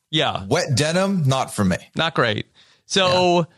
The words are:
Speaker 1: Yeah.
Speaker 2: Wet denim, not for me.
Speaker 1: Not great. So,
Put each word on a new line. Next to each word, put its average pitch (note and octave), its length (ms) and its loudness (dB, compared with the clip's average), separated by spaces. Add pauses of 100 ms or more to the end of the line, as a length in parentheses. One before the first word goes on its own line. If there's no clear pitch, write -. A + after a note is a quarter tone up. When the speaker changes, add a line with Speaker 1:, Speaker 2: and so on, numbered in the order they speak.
Speaker 1:
Yeah. C3 380 -2
Speaker 2:
Wet C#3 280 0
denim, F3 520 0
not C3 260 -2
for - 100 -2
me. E2+ 140 2 (180)
Speaker 1:
Not D#3+ 180 -2
great. A2+ 340 -2 (380)
So, F3+ 640 2 (100)